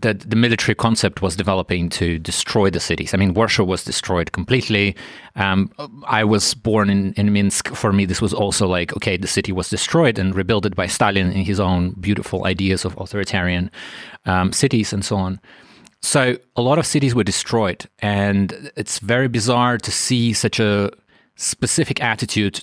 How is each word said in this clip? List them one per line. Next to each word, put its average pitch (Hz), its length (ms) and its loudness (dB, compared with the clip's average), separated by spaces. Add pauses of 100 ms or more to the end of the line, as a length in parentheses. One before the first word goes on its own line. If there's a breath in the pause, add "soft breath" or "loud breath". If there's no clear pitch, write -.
that 107 260 -2
the 107 80 0
military 113 380 2
concept 113 480 0
was 87 140 -2
developing 92 540 0
to 85 280 -2
destroy 98 540 0
the 82 80 -2
cities. - 340 -4
I 98 40 2
mean, 95 180 4
Warsaw 110 280 2
was 90 200 -2
destroyed - 480 -2
completely. 101 640 0 (400 loud breath)
Um, 98 340 2 (380)
I 110 160 2
was 104 320 2
born 107 340 2
in, 98 240 2
in 101 180 2
Minsk. 101 440 0
For 104 180 0
me, 98 120 4
this 92 160 -2
was 104 120 0
also 101 340 0
like, 90 280 0
okay, 101 220 -2
the 90 100 -4
city - 240 -2
was 90 180 -2
destroyed 120 480 2
and 95 160 0
rebuilt 95 420 0
by 90 120 -2
Stalin 98 440 2
in 95 140 0
his 98 140 -2
own 90 400 2
beautiful 101 480 -2
ideas 92 380 0
of 90 120 -6
authoritarian, 92 720 -2 (560 loud breath)
um, 92 260 2
cities 117 420 0
and 101 120 -4
so 107 100 -2
on. 95 240 -2 (640 loud breath)
So 127 360 2 (180)
a 123 60 0
lot 135 180 4
of - 80 0
cities 139 260 2
were 120 100 4
destroyed, 98 640 -2 (140)
and 101 760 0
it's - 240 -6
very 120 280 0
bizarre 120 500 2
to 104 140 -6
see 117 420 2
such - 260 -2
a 101 320 2 (440 soft breath)
specific - 640 -2
attitude 107 600 0